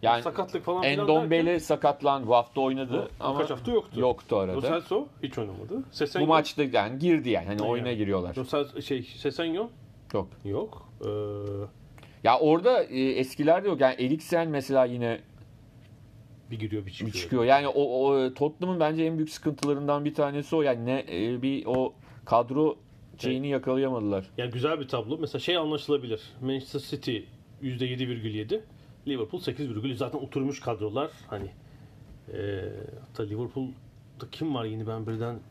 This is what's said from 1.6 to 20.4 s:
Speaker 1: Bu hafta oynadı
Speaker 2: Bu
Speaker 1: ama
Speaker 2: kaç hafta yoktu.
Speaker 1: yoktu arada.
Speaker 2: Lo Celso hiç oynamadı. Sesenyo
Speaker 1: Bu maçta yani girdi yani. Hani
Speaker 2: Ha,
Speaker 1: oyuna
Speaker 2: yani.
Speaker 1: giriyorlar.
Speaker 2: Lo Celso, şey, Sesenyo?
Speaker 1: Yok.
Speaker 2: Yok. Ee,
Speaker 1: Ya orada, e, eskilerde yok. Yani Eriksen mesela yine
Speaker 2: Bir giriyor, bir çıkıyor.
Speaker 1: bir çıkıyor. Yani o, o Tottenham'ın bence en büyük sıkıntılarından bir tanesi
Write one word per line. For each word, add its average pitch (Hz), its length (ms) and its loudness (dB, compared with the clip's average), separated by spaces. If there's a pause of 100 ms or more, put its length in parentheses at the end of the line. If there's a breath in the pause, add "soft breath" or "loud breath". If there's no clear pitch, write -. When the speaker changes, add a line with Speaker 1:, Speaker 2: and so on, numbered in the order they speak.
Speaker 1:
Bu 120 80 6
hafta 120 260 4
oynadı 135 480 -2 (120)
Speaker 2:
Bu - 40 -6
Speaker 1:
ama 135 140 0
Speaker 2:
kaç 147 100 0
hafta 131 220 -4
yoktu. 208 280 0
Speaker 1:
yoktu 123 380 2
arada. 95 200 0
Speaker 2:
Lo 139 40 -2
Celso 175 460 0 (160)
hiç 135 140 -6
oynamadı. 110 540 -8
Sesenyo 156 340 0
Speaker 1:
Bu 156 40 2
maçta 151 340 4
yani 120 360 0
girdi 160 300 4
yani. 90 180 0
Hani 104 140 -2
Speaker 2:
Ha, 107 60 0
Speaker 1:
oyuna 120 200 0
Speaker 2:
yani. 120 100 -2
Speaker 1:
giriyorlar. 95 400 0
Speaker 2:
Lo 127 60 -4
Celso, 143 380 -2
şey, 127 220 -4
Sesenyo? 165 640 -4 (460)
Speaker 1:
Yok. - 140 0 (180)
Speaker 2:
Yok. 135 420 -4 (140)
Ee, 107 60 -6 (1160 loud breath)
Speaker 1:
Ya 120 160 8
orada, 175 440 6
e, 127 160 -2 (100)
eskilerde 151 580 2
yok. 156 140 2
Yani 131 140 6 (100)
Eriksen 160 440 0
mesela 135 360 4
yine 120 340 -2 (1300)
Speaker 2:
Bir 113 80 -8
giriyor, 107 260 -4
bir 95 60 -10
çıkıyor. 107 220 -6
Speaker 1:
bir - 60 -4
çıkıyor. 120 260 0
Yani 139 220 6
o, 135 460 2
o 131 200 2
Tottenham'ın 170 460 -2
bence 160 240 2
en 160 140 0
büyük 156 120 -2
sıkıntılarından 147 760 -2
bir 147 80 -4
tanesi 143 420 -2